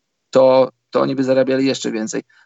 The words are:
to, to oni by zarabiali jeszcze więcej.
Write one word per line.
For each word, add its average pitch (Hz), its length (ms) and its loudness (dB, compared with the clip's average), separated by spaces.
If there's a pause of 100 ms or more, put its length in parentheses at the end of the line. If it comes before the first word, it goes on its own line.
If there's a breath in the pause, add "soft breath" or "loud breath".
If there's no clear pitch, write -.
(300)
to, 131 400 4 (220)
to 135 100 -2
oni 135 140 -2
by 135 80 -4
zarabiali 131 420 0
jeszcze 127 260 -4
więcej. 110 320 -8 (220 soft breath)